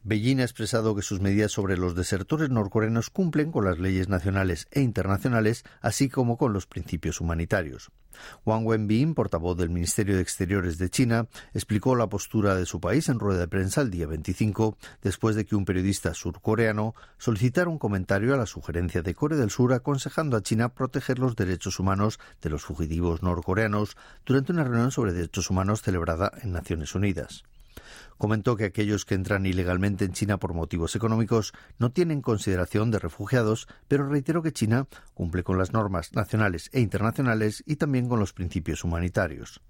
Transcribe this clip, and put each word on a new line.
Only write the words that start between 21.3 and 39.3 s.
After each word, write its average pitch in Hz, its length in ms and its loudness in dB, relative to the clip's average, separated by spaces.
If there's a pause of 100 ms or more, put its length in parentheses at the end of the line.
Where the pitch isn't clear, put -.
derechos 92 440 -2
humanos 98 400 2 (220)
de 82 80 -2
los 76 140 -4
fugitivos 82 580 -2
norcoreanos 101 760 0 (300)
durante 135 260 2
una 170 120 2
reunión 123 280 2
sobre 110 220 0
derechos 87 380 -2
humanos 95 320 2
celebrada 85 480 0 (100)
en 95 120 -6
Naciones 80 420 -4
Unidas. 95 480 -2 (720)
Comentó 107 380 2
que 107 100 -2
aquellos 104 380 0
que - 120 -2
entran 95 320 0
ilegalmente 92 580 0
en 90 60 -2
China 101 260 0
por 85 160 -4
motivos 82 420 -2
económicos 110 580 0 (260)
no 120 120 2
tienen 160 300 0
consideración 104 720 0
de 104 80 2
refugiados, 107 680 0 (200)
pero 139 200 2
reiteró 151 360 0
que 156 80 -2
China 120 360 0 (280)
cumple 90 280 -2
con 92 140 0
las 92 160 0
normas 98 400 -2
nacionales 104 600 0
e 131 80 2
internacionales 110 840 0
y 151 120 -2
también 131 300 0
con 120 120 0
los 98 140 -2
principios 85 500 -4
humanitarios. 85 880 -2